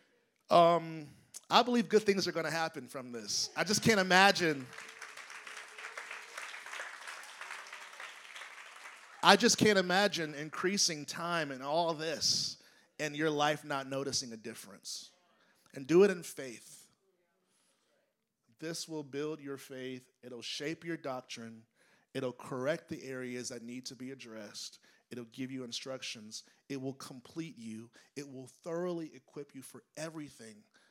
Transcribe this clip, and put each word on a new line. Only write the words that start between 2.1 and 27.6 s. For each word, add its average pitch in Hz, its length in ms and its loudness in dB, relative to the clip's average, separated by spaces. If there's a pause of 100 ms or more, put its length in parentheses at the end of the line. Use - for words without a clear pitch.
are 175 40 -2
gonna 156 180 -2
happen 156 380 -4
from 127 240 -10
this. 110 440 -4
I 165 80 2
just 208 200 2
can't 220 160 6
imagine, 180 680 6 (4000)
I 185 140 12
just 220 240 6
can't 214 180 8
imagine 180 560 4
increasing 156 720 0
time 165 460 -2
and 127 100 -8
all 160 320 2
this 151 640 0 (420)
and 147 160 -2
your 156 140 2
life 147 340 2
not 139 240 -4
noticing 135 460 -2
a 113 40 -10
difference. - 760 -12 (640)
And 139 100 -10
do 170 180 10
it 202 60 8
in 180 140 -4
faith. - 560 -12 (1800)
This 160 280 -8
will 156 140 -6
build 147 380 -6
your 139 180 -10
faith. 131 460 -10 (200)
It'll 123 200 -12
shape 160 420 -6
your 165 100 -4
doctrine. 123 680 -10 (500)
It'll 127 180 -2
correct 139 580 -4
the 127 140 -10
areas 123 460 -8
that 120 140 -10
need 123 240 -12
to 135 80 -12
be 127 160 -12
addressed. 113 680 -14 (320)
It'll 120 160 -10
give 127 240 -8
you 131 140 -8
instructions. 120 800 -10 (260)
It 139 100 -6
will 135 140 -6
complete 139 640 -12
you. 113 320 -10 (260)